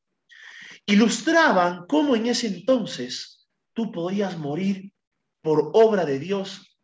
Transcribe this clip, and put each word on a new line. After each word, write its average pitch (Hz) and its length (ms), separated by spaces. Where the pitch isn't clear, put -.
ilustraban 208 1000
cómo 285 300
en 220 100
ese 240 220
entonces 175 1000
tú 226 200
podías 180 440
morir 175 560
por 151 320
obra 214 320
de 139 140
Dios 190 640